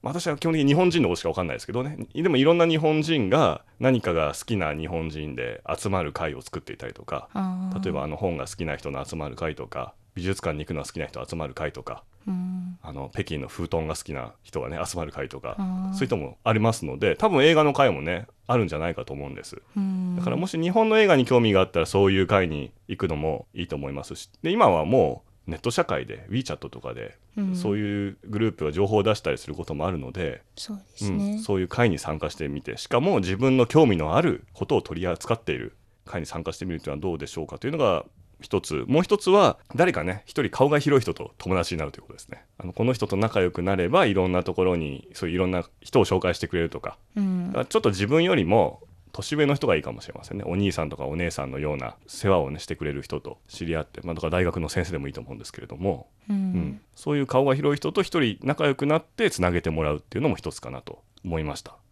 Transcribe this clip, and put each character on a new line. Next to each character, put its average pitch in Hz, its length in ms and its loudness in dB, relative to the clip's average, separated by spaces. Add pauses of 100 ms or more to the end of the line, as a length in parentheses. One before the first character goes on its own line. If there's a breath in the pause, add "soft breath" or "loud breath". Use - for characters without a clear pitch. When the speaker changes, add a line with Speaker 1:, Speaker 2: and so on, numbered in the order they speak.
Speaker 1:
ま 131 80 -6
あ、 - 20 -6
私 170 140 -4
は 147 100 -2
基 - 80 -10
本 165 80 2
的 156 100 2
に 139 60 6
日 143 60 8
本 180 160 6
人 160 120 2
の 98 60 4
こ 87 60 2
と - 60 -6
し - 20 -12
か 85 80 0
分 80 40 -2
か 92 100 -2
ん - 20 -2
な 69 80 -4
い - 20 -8
で - 40 -10
す - 60 -12
け - 60 -10
ど 123 100 -2
ね。 147 140 -8 (160)
で 170 160 0
も、 151 80 4
い 135 80 6
ろ 160 80 8
ん 170 60 6
な 170 80 6
日 165 100 2
本 156 240 2
人 147 300 2
が 117 340 4 (160 soft breath)
何 127 220 4
か 92 100 0
が 78 260 0
好 - 60 -12
き 117 140 0
な 78 160 0
日 78 120 -6
本 82 220 -4
人 76 260 -8
で 60 280 -8 (120)
集 101 140 -4
ま 95 140 0
る 73 100 -4
会 78 220 -4
を 62 80 -12
作 - 160 -12
っ - 40 -10
て - 120 -12
い - 20 -16
た - 100 -12
り - 60 -10
と - 120 -18
か、 - 280 -8
Speaker 2:
あ 185 400 -6
ー。 190 100 -6
Speaker 1:
例 135 60 -4
え 85 40 -2
ば、 71 100 -4
あ 71 40 -4
の、 76 120 -6
本 87 180 -2
が 65 100 -6
好 - 100 -12
き 85 100 -6
な 71 100 -4
人 - 140 -8
の 69 120 -6
集 82 140 -10
ま 76 120 -6
る 60 60 -10
会 78 200 -4
と 60 120 -12
か、 64 280 -10 (200)
美 90 80 -8
術 95 200 -2
館 80 140 -2
に 76 80 -6
行 - 40 -14
く 85 60 -4
の 73 80 -4
が 69 40 -8
好 - 60 -14
き 80 80 -8
な 76 60 -4
人 - 200 -12
集 82 100 -8
ま 78 120 -6
る 65 60 -12
会 78 180 -6
と 65 100 -14
か、 - 220 -12 (240)
Speaker 2:
う - 20 -4
ん。 180 520 -6
Speaker 1:
あ 76 100 -14
の、 69 220 -10
北 104 100 -4
京 78 140 -6
の 64 100 -8
風 85 180 -8
豚 80 200 -2
が 78 100 -4
好 - 60 -12
き 78 100 -10
な 60 300 -10
人 - 180 -8
が 60 80 -6
ね、 78 160 -8
集 - 140 -8
ま 80 80 -4
る 71 40 -10
会 69 200 -8
と 67 100 -14
か、 - 180 -10
Speaker 2:
あ 190 320 -4
ー。 190 40 -6
Speaker 1:
そ 196 60 -6
う - 20 0
い - 20 0
う - 40 -4
人 104 100 -2
も 69 260 -8
あ 110 80 2
り 110 80 4
ま 113 140 4
す - 100 -8
の 67 140 -6
で、 95 180 2
多 214 140 2
分 139 120 4
映 160 120 8
画 151 100 6
の 143 80 4
会 139 180 4
も 71 120 -4
ね、 87 240 -4 (200)
あ 123 120 2
る 107 80 2
ん - 20 -4
じ 76 60 -6
ゃ 76 40 -4
な 82 120 -2
い 82 40 -6
か - 120 -8
と 69 80 -10
思 71 140 -10
う - 20 -10
ん 65 40 -12
で - 80 -14
す。 - 200 -16 (120)
Speaker 2:
う 208 60 -2
ん。 185 360 -2
Speaker 1:
だ 175 60 -4
か 180 60 -2
ら、 123 80 0
も 170 100 -2
し 165 140 -4
日 170 80 0
本 220 220 4
の 220 80 6
映 214 80 8
画 175 100 8
に 131 80 6
興 123 160 6
味 107 140 4
が 95 80 8
あ - 20 6
っ 92 60 -4
た 85 100 0
ら、 78 60 2
そ 98 200 4
う 98 60 6
い 95 80 4
う 92 60 4
会 95 200 4
に 73 260 -6 (160)
行 92 100 -8
く 95 100 0
の 78 80 -2
も 76 380 -2
い 90 80 -6
い 85 60 -6
と - 60 -4
思 71 140 -6
い 69 60 -8
ま 69 100 -8
す - 120 -14
し、 - 120 -16 (140)
で、 160 80 -2
今 208 180 6
は 82 160 6
も 90 400 4 (220)
う 82 40 -8
ネ 80 60 -4
ッ - 40 -12
ト - 100 -2
社 - 140 0
会 65 220 -2
で、 52 240 -14
WeChat 95 380 -6
と 60 120 -16
か 60 140 -10
で、 57 240 -14 (180)
Speaker 2:
う 214 60 -2
ん。 185 140 -2
Speaker 1:
そ 175 160 -2
う 104 60 0
い 101 320 -2
う - 80 -18 (100)
グ 104 100 -4
ル 110 160 2
ー - 20 -16
プ 78 80 -4
が 76 60 0
情 92 160 2
報 107 120 4
を 98 40 4
出 104 140 4
し - 40 -12
た 76 120 -2
り 64 60 -2
す - 100 -14
る 76 60 -8
こ 82 100 -8
と 80 100 -8
も 76 120 -2
あ 95 40 0
る 85 80 -4
の 65 140 -8
で、 78 300 -6 (120)
Speaker 2:
そ - 200 -12
う - 20 -12
で 190 60 -16 (140)
す 202 140 -4
ね。 202 220 -2
Speaker 1:
う - 40 -4
ん、 - 40 -6
そ 104 160 -2
う 92 40 2
い 92 40 0
う 90 40 -6
会 120 220 2
に 76 80 -2
参 78 220 -6
加 78 100 -4
し - 60 -14
て 76 120 -6
み 71 140 -6
て、 55 140 -10
し - 100 -12
か 120 140 2
も 170 180 2
自 95 180 0
分 131 200 4
の 120 100 6
興 151 200 8
味 101 100 4
の 78 180 0
あ 143 80 6
る 156 300 -2
こ - 140 -8
と 107 100 0
を 92 60 2
取 82 180 -8
り 90 60 -2
扱 90 280 -2
っ - 80 -8
て 78 100 -4
い 64 60 -2
る 53 180 -10 (280)
会 - 160 -8
に 73 60 -8
参 82 180 -8
加 82 80 -6
し - 60 -12
て 92 60 -8
み 90 100 -4
る 78 60 -6
と - 100 -20
い 71 40 -4
う - 20 -6
の 73 40 -8
は - 0 -
ど 87 140 -2
う 78 40 -6
で 71 80 -8
し - 100 -12
ょ 80 60 -6
う 73 60 -8
か 73 100 -14
と - 80 -8
い 135 40 -2
う - 20 -6
の 160 60 -4
が 98 260 2 (360)
一 - 200 0
つ。 73 260 -4
も 143 140 6
う - 20 2
一 202 160 2
つ - 120 2
は、 190 280 6 (160)
誰 175 160 4
か 82 140 -2
ね、 92 220 -6
一 - 140 -4
人 117 100 0
顔 135 180 4
が 147 100 4
広 139 220 6
い - 20 -4
人 82 100 -2
と - 260 -10
友 92 180 0
達 87 180 0
に 80 60 -4
な 76 40 -2
る 73 80 -8
と - 60 -18
い - 20 -20
う - 20 -20
こ - 60 -20
と - 60 -18
で - 60 -20
す - 80 -20
ね。 - 160 -16 (120)
あ - 100 -12
の、 90 60 -10
こ 117 120 0
の 127 80 4
人 110 140 0
と 98 100 -2
仲 104 240 2
良 90 100 4
く 87 120 -6
な 98 120 2
れ 90 140 0
ば、 165 180 4
い 101 80 2
ろ 92 140 2
ん 90 40 0
な 90 120 2
と 90 100 -2
こ 92 100 2
ろ 90 120 4
に、 73 360 -6
そ - 140 -8
う - 20 -2
い 82 40 -2
う - 20 -4
い 90 40 0
ろ 92 80 2
ん 90 40 0
な 90 140 -2 (160)
人 - 200 2
を 98 40 8
紹 92 160 2
介 90 140 0
し - 40 -8
て - 80 -4
く 90 100 -4
れ 85 60 2
る 82 80 0
と - 100 -10
か。 - 160 -10 (200)
Speaker 2:
う 208 40 -2
ん。 185 280 0
Speaker 1:
だ 190 40 -8
か - 80 -2
ら、 127 60 -2
ち - 100 -4
ょ - 40 4
っ - 20 -12
と 117 80 4
自 98 160 0
分 151 160 4
よ 185 120 4
り 110 100 4
も 92 380 2 (300)
年 - 240 -6
上 147 100 4
の 143 80 4
人 143 140 0
が 90 80 6
い - 20 2
い 73 40 -2
か 62 100 -8
も 55 80 -12
し - 80 -18
れ - 60 -14
ま - 100 -16
せ - 100 -12
ん 101 40 -6
ね。 101 80 -8
お 87 100 -2
兄 98 160 2
さ 82 120 -2
ん 73 60 -6
と - 60 -10
か 67 100 -6
お 71 80 -4
姉 85 160 -2
さ 69 140 -6
ん 65 80 -8
の 67 80 -6
よ 76 140 -2
う - 20 -6
な 62 200 -8 (120)
世 - 200 -2
話 92 120 6
を 67 100 -4
ね、 76 80 -8
し - 80 -12
て 82 80 -6
く 78 100 -8
れ 73 80 -2
る 69 80 -6
人 71 200 -8
と - 260 -14
知 - 180 -12
り 82 120 -2
合 78 60 -2
っ - 40 -8
て、 - 160 -16
ま 85 80 -8
あ、 82 40 -4
だ 82 60 -8
か 85 60 -4
ら 78 60 0
大 90 120 2
学 85 140 0
の 78 100 -4
先 87 180 -2
生 90 60 -8
で 80 60 -4
も 69 80 -6
い 69 40 -8
い - 20 -14
と - 80 -10
思 62 100 -14
う 64 60 -12
ん - 20 -16
で 55 60 -16
す - 80 -16
け - 80 -16
れ - 80 -16
ど - 80 -14
も、 87 320 -2 (200)
Speaker 2:
う 208 40 -2
ん。 202 40 0
Speaker 1:
う - 20 0
ん、 180 420 -2 (160)
そ - 160 -4
う 147 40 0
い 143 40 0
う 135 60 0
顔 131 180 4
が 135 100 4
広 147 200 2
い - 20 -2
人 - 160 -4
と 196 100 0
一 180 180 0
人 110 220 0
仲 147 240 0
良 139 80 4
く 143 120 -4
な 151 120 2
っ 160 60 -4
て 220 260 0
つ - 100 -6
な 90 120 4
げ 87 100 0
て 82 80 -2
も 78 140 0
ら 73 80 2
う 76 60 -2
っ - 20 -8
て - 180 -8
い - 20 -2
う - 20 -2
の 151 60 2
も 175 60 2
一 - 160 -8
つ - 100 -14
か 60 100 -14
な 65 120 -12
と - 220 -18 (200)
思 82 140 -2
い 78 60 -2
ま 71 100 -6
し - 80 -12
た。 - 140 -20 (160)